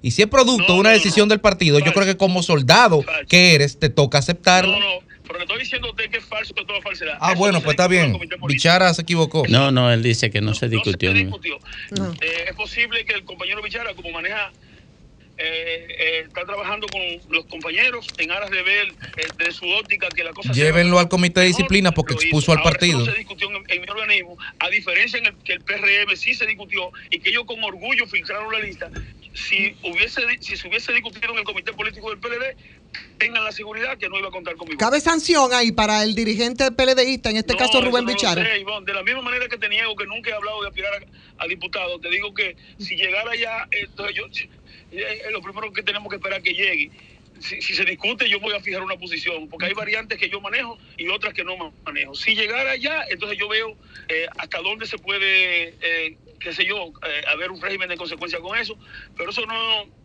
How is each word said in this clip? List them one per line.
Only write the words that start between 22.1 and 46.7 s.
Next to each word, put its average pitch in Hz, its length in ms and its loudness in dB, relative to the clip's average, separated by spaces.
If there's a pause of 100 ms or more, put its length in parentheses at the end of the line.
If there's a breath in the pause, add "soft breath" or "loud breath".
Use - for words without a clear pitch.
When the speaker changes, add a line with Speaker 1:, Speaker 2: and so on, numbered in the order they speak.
Speaker 2:
lo 120 60 -2
hizo. - 60 2
Speaker 1:
expuso 151 260 4
al 151 60 8
Speaker 2:
Ahora, 160 140 4
eso 156 60 -2
Speaker 1:
partido. 165 220 4
Speaker 2:
no 117 60 2
se 113 120 -2
discutió 202 320 -6
en, 196 200 -10
en 180 120 -2
mi 185 60 -12
organismo, 190 500 -2 (220 loud breath)
a 180 100 -2
diferencia 196 480 0
en 233 100 -2
el, - 100 -4
que - 160 -8
el - 80 -6
P 202 140 -6
R 202 260 2
M 202 160 -2
sí - 160 -2
se 220 120 -2
discutió 202 460 -6 (180 loud breath)
y 180 100 -4
que - 100 -2
ellos 233 160 -2
con 226 180 -10
orgullo 220 420 -4
filtraron 202 460 -6
la 220 80 -4
lista. 208 320 -10 (420 loud breath)
Si - 480 -2
hubiese 214 440 -2
di-, 226 180 -4
si 196 140 -8
se 190 100 -12
hubiese 220 240 -4
discutido 226 400 -4
en 226 60 -6
el 208 80 -6
comité 196 260 -8
político 214 380 -8
del 202 100 -10
P 240 80 -10
L 240 120 -6
D, 262 180 -8 (600 soft breath)
tengan 226 280 -2
la 214 80 -6
seguridad 220 440 -8
que 196 120 -8
no 196 100 -6
iba 196 80 -6
a 185 40 -10
contar 175 260 -10
conmigo. 160 200 -10
Speaker 4:
¿Cabe 247 220 2
sanción 311 540 2
ahí 240 180 2
para 214 320 2
el 214 120 0
dirigente 233 540 0
P 262 140 0
L 262 120 6
Dista, 254 340 2
en 214 80 0
este 220 160 0
Speaker 2:
No, - 60 -2
Speaker 4:
caso 254 200 6
Rubén 247 80 2
Speaker 2:
eso 247 140 2
no 240 60 -2
lo 247 60 0
Speaker 4:
Bichara? 196 300 2
Speaker 2:
sé, 220 160 0
Ivonne. 202 260 -8
De 196 80 -4
la 190 100 -4
misma 254 180 0
manera 247 260 -4
que 240 100 -8
te 214 120 0
niego 220 260 0
que 202 100 -6
nunca 220 260 -8
he - 20 -6
hablado 208 300 -6
de 202 40 -6
aspirar 190 240 -6 (460 soft breath)
a, - 80 -4
a - 20 -8
diputado, 180 520 -6
te 170 100 -10
digo 202 240 -4
que 196 240 -4 (200 soft breath)
si 185 200 -8
llegara 208 400 -2
ya, 226 340 -6
entonces 202 460 -6
yo, 208 80 -8 (640 soft breath)
eh, 214 360 -8
eh, 214 40 -6
lo 214 100 -6
primero 202 300 -12
que 208 120 -6
tenemos 208 260 -6
que 196 60 -8
esperar 196 260 -6
que 180 100 -2
llegue. 175 380 -2 (500 soft breath)